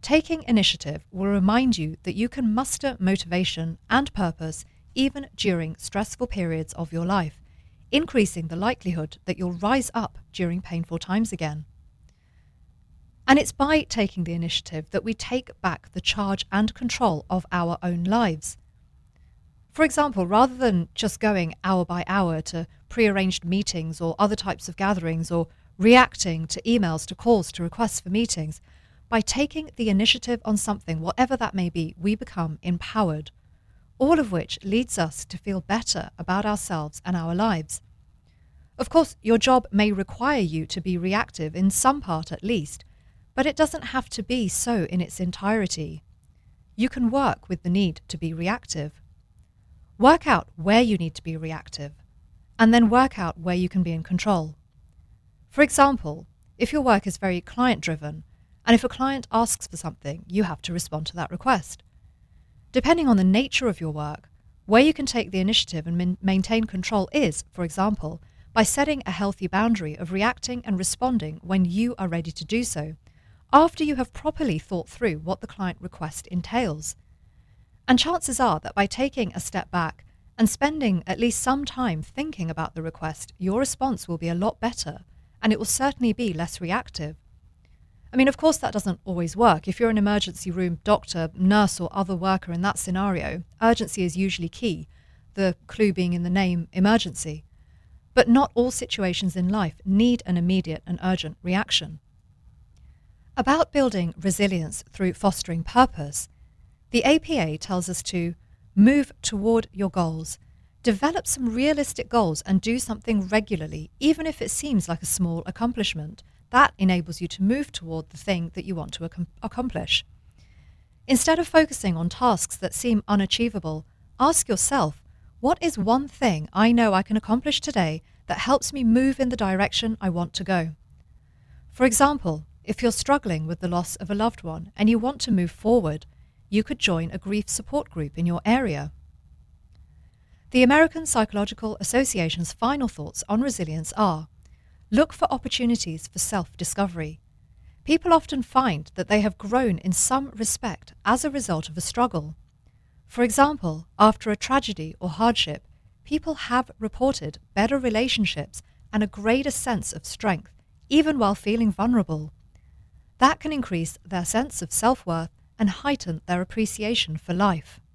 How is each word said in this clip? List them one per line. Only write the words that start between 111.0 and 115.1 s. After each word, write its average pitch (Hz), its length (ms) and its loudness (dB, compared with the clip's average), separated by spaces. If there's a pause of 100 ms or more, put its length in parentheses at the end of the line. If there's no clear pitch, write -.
some 240 260 -2
realistic 285 560 0
goals 185 340 2
and 190 180 2
do 233 180 -2
something 214 480 -2
regularly, 160 720 -2
even 311 260 2
if 320 160 -6
it - 120 -6
seems 262 360 -2
like 165 140 -4
a - 40 -8
small 170 380 -2